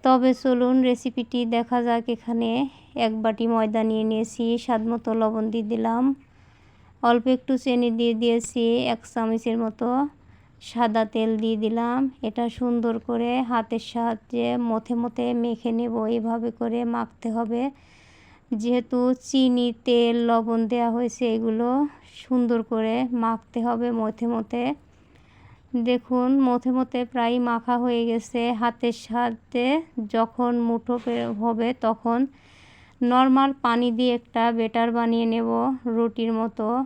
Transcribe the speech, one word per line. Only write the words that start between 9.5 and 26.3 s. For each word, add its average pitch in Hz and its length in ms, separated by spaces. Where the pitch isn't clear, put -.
মতো 233 300
সাদা 226 400
তেল 226 260
দিয়ে 226 180
দিলাম। 233 420
এটা 226 280
সুন্দর 233 440
করে 240 240
হাতের 233 460
সাহায্যে 233 580
মথে 226 320
মথে 240 400
মেখে 233 380
নেব, 226 220
এভাবে 226 440
করে 233 280
মাখতে 233 360
হবে। 233 320
যেহেতু 240 480
চিনি, 247 460
তেল, 233 300
লবণ 226 420
দেওয়া 240 220
হয়েছে, 240 420
এগুলো 226 360
সুন্দর 240 500
করে 220 260
মাখতে 226 380
হবে 240 300
মথে 220 340
মথে। 233 380
দেখুন, 247 400